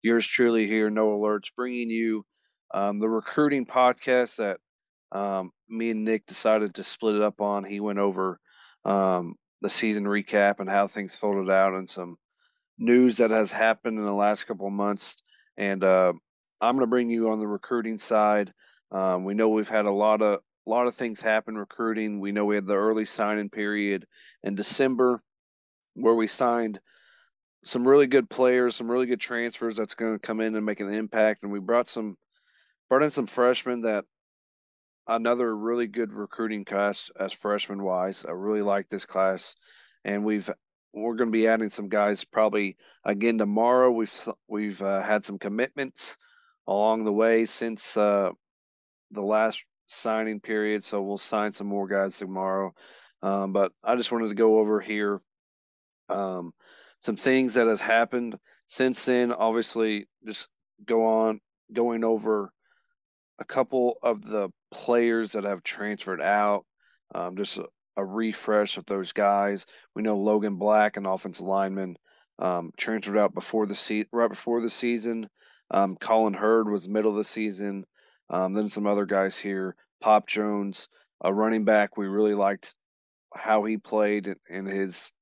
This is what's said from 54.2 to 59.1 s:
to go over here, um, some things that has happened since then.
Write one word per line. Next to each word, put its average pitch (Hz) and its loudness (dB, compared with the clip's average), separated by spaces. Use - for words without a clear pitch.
to 104 -4
go 110 6
over 107 2
here, 104 -2
um, 92 -6
some 110 -4
things 131 2
that 117 4
has 107 2
happened 117 0
since 131 0
then. 123 4